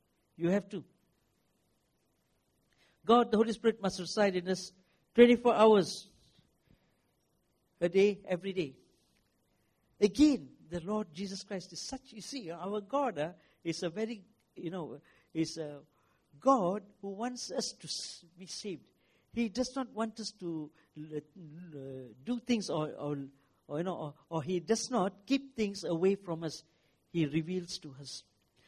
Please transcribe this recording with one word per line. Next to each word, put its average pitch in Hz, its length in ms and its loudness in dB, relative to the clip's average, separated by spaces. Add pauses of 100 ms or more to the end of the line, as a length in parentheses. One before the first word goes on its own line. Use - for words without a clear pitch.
(360)
You 170 140 0
have 196 200 2
to. 185 140 -8 (2250)
God, 233 260 6
the 208 60 4
Holy 220 160 4
Spirit 220 280 2
must 185 200 -2
reside 196 340 2
in 180 140 -2
us 185 240 -2 (420)
twenty-four 240 400 8
hours 208 520 6 (1700)
a 175 80 2
day, 196 360 4
every 185 280 -4
day. 151 200 -4 (1300)
Again, 208 480 4 (220)
the 175 100 -6
Lord 208 340 -4
Jesus 190 300 -8
Christ 180 300 -12
is - 80 -14
such, - 320 -14
you 214 80 -16
see, 233 280 -10
our 180 300 -6
God, 214 400 -2
uh, 156 100 -2 (320)
is 165 220 -4
a 175 60 -2
very, 214 340 -8 (320)
you 170 140 -8
know, 143 320 -10 (320)
is 160 240 -2
a 147 220 -10 (600)
God 208 440 4 (180)
who 196 80 -8
wants 240 420 -8
us - 220 -4
to - 140 -18
s-, - 360 -10 (160)
be 185 60 -16
saved. - 380 -10 (500)
He 226 160 0
does 247 260 -4
not 262 160 -6
want 220 300 -6
us 202 180 -10
to 160 320 -8 (260)
l-, 151 60 -12 (100)
l-, 147 920 -12 (160)
do 240 160 -4
things 233 300 0
or, 151 280 0
or, 147 200 -4 (500)
or, 147 120 -6
you 170 40 -4
know, 180 120 -4
or, 143 180 -8 (160)
or 160 140 -2
He 175 180 -2
does 214 280 0
not 202 360 -2
keep 277 320 -2
things 202 260 -2
away 175 320 2
from 165 300 -8
us. - 180 -8 (480)
He 170 140 2
reveals 165 540 -4
to 143 200 -16
us. - 240 -16 (440)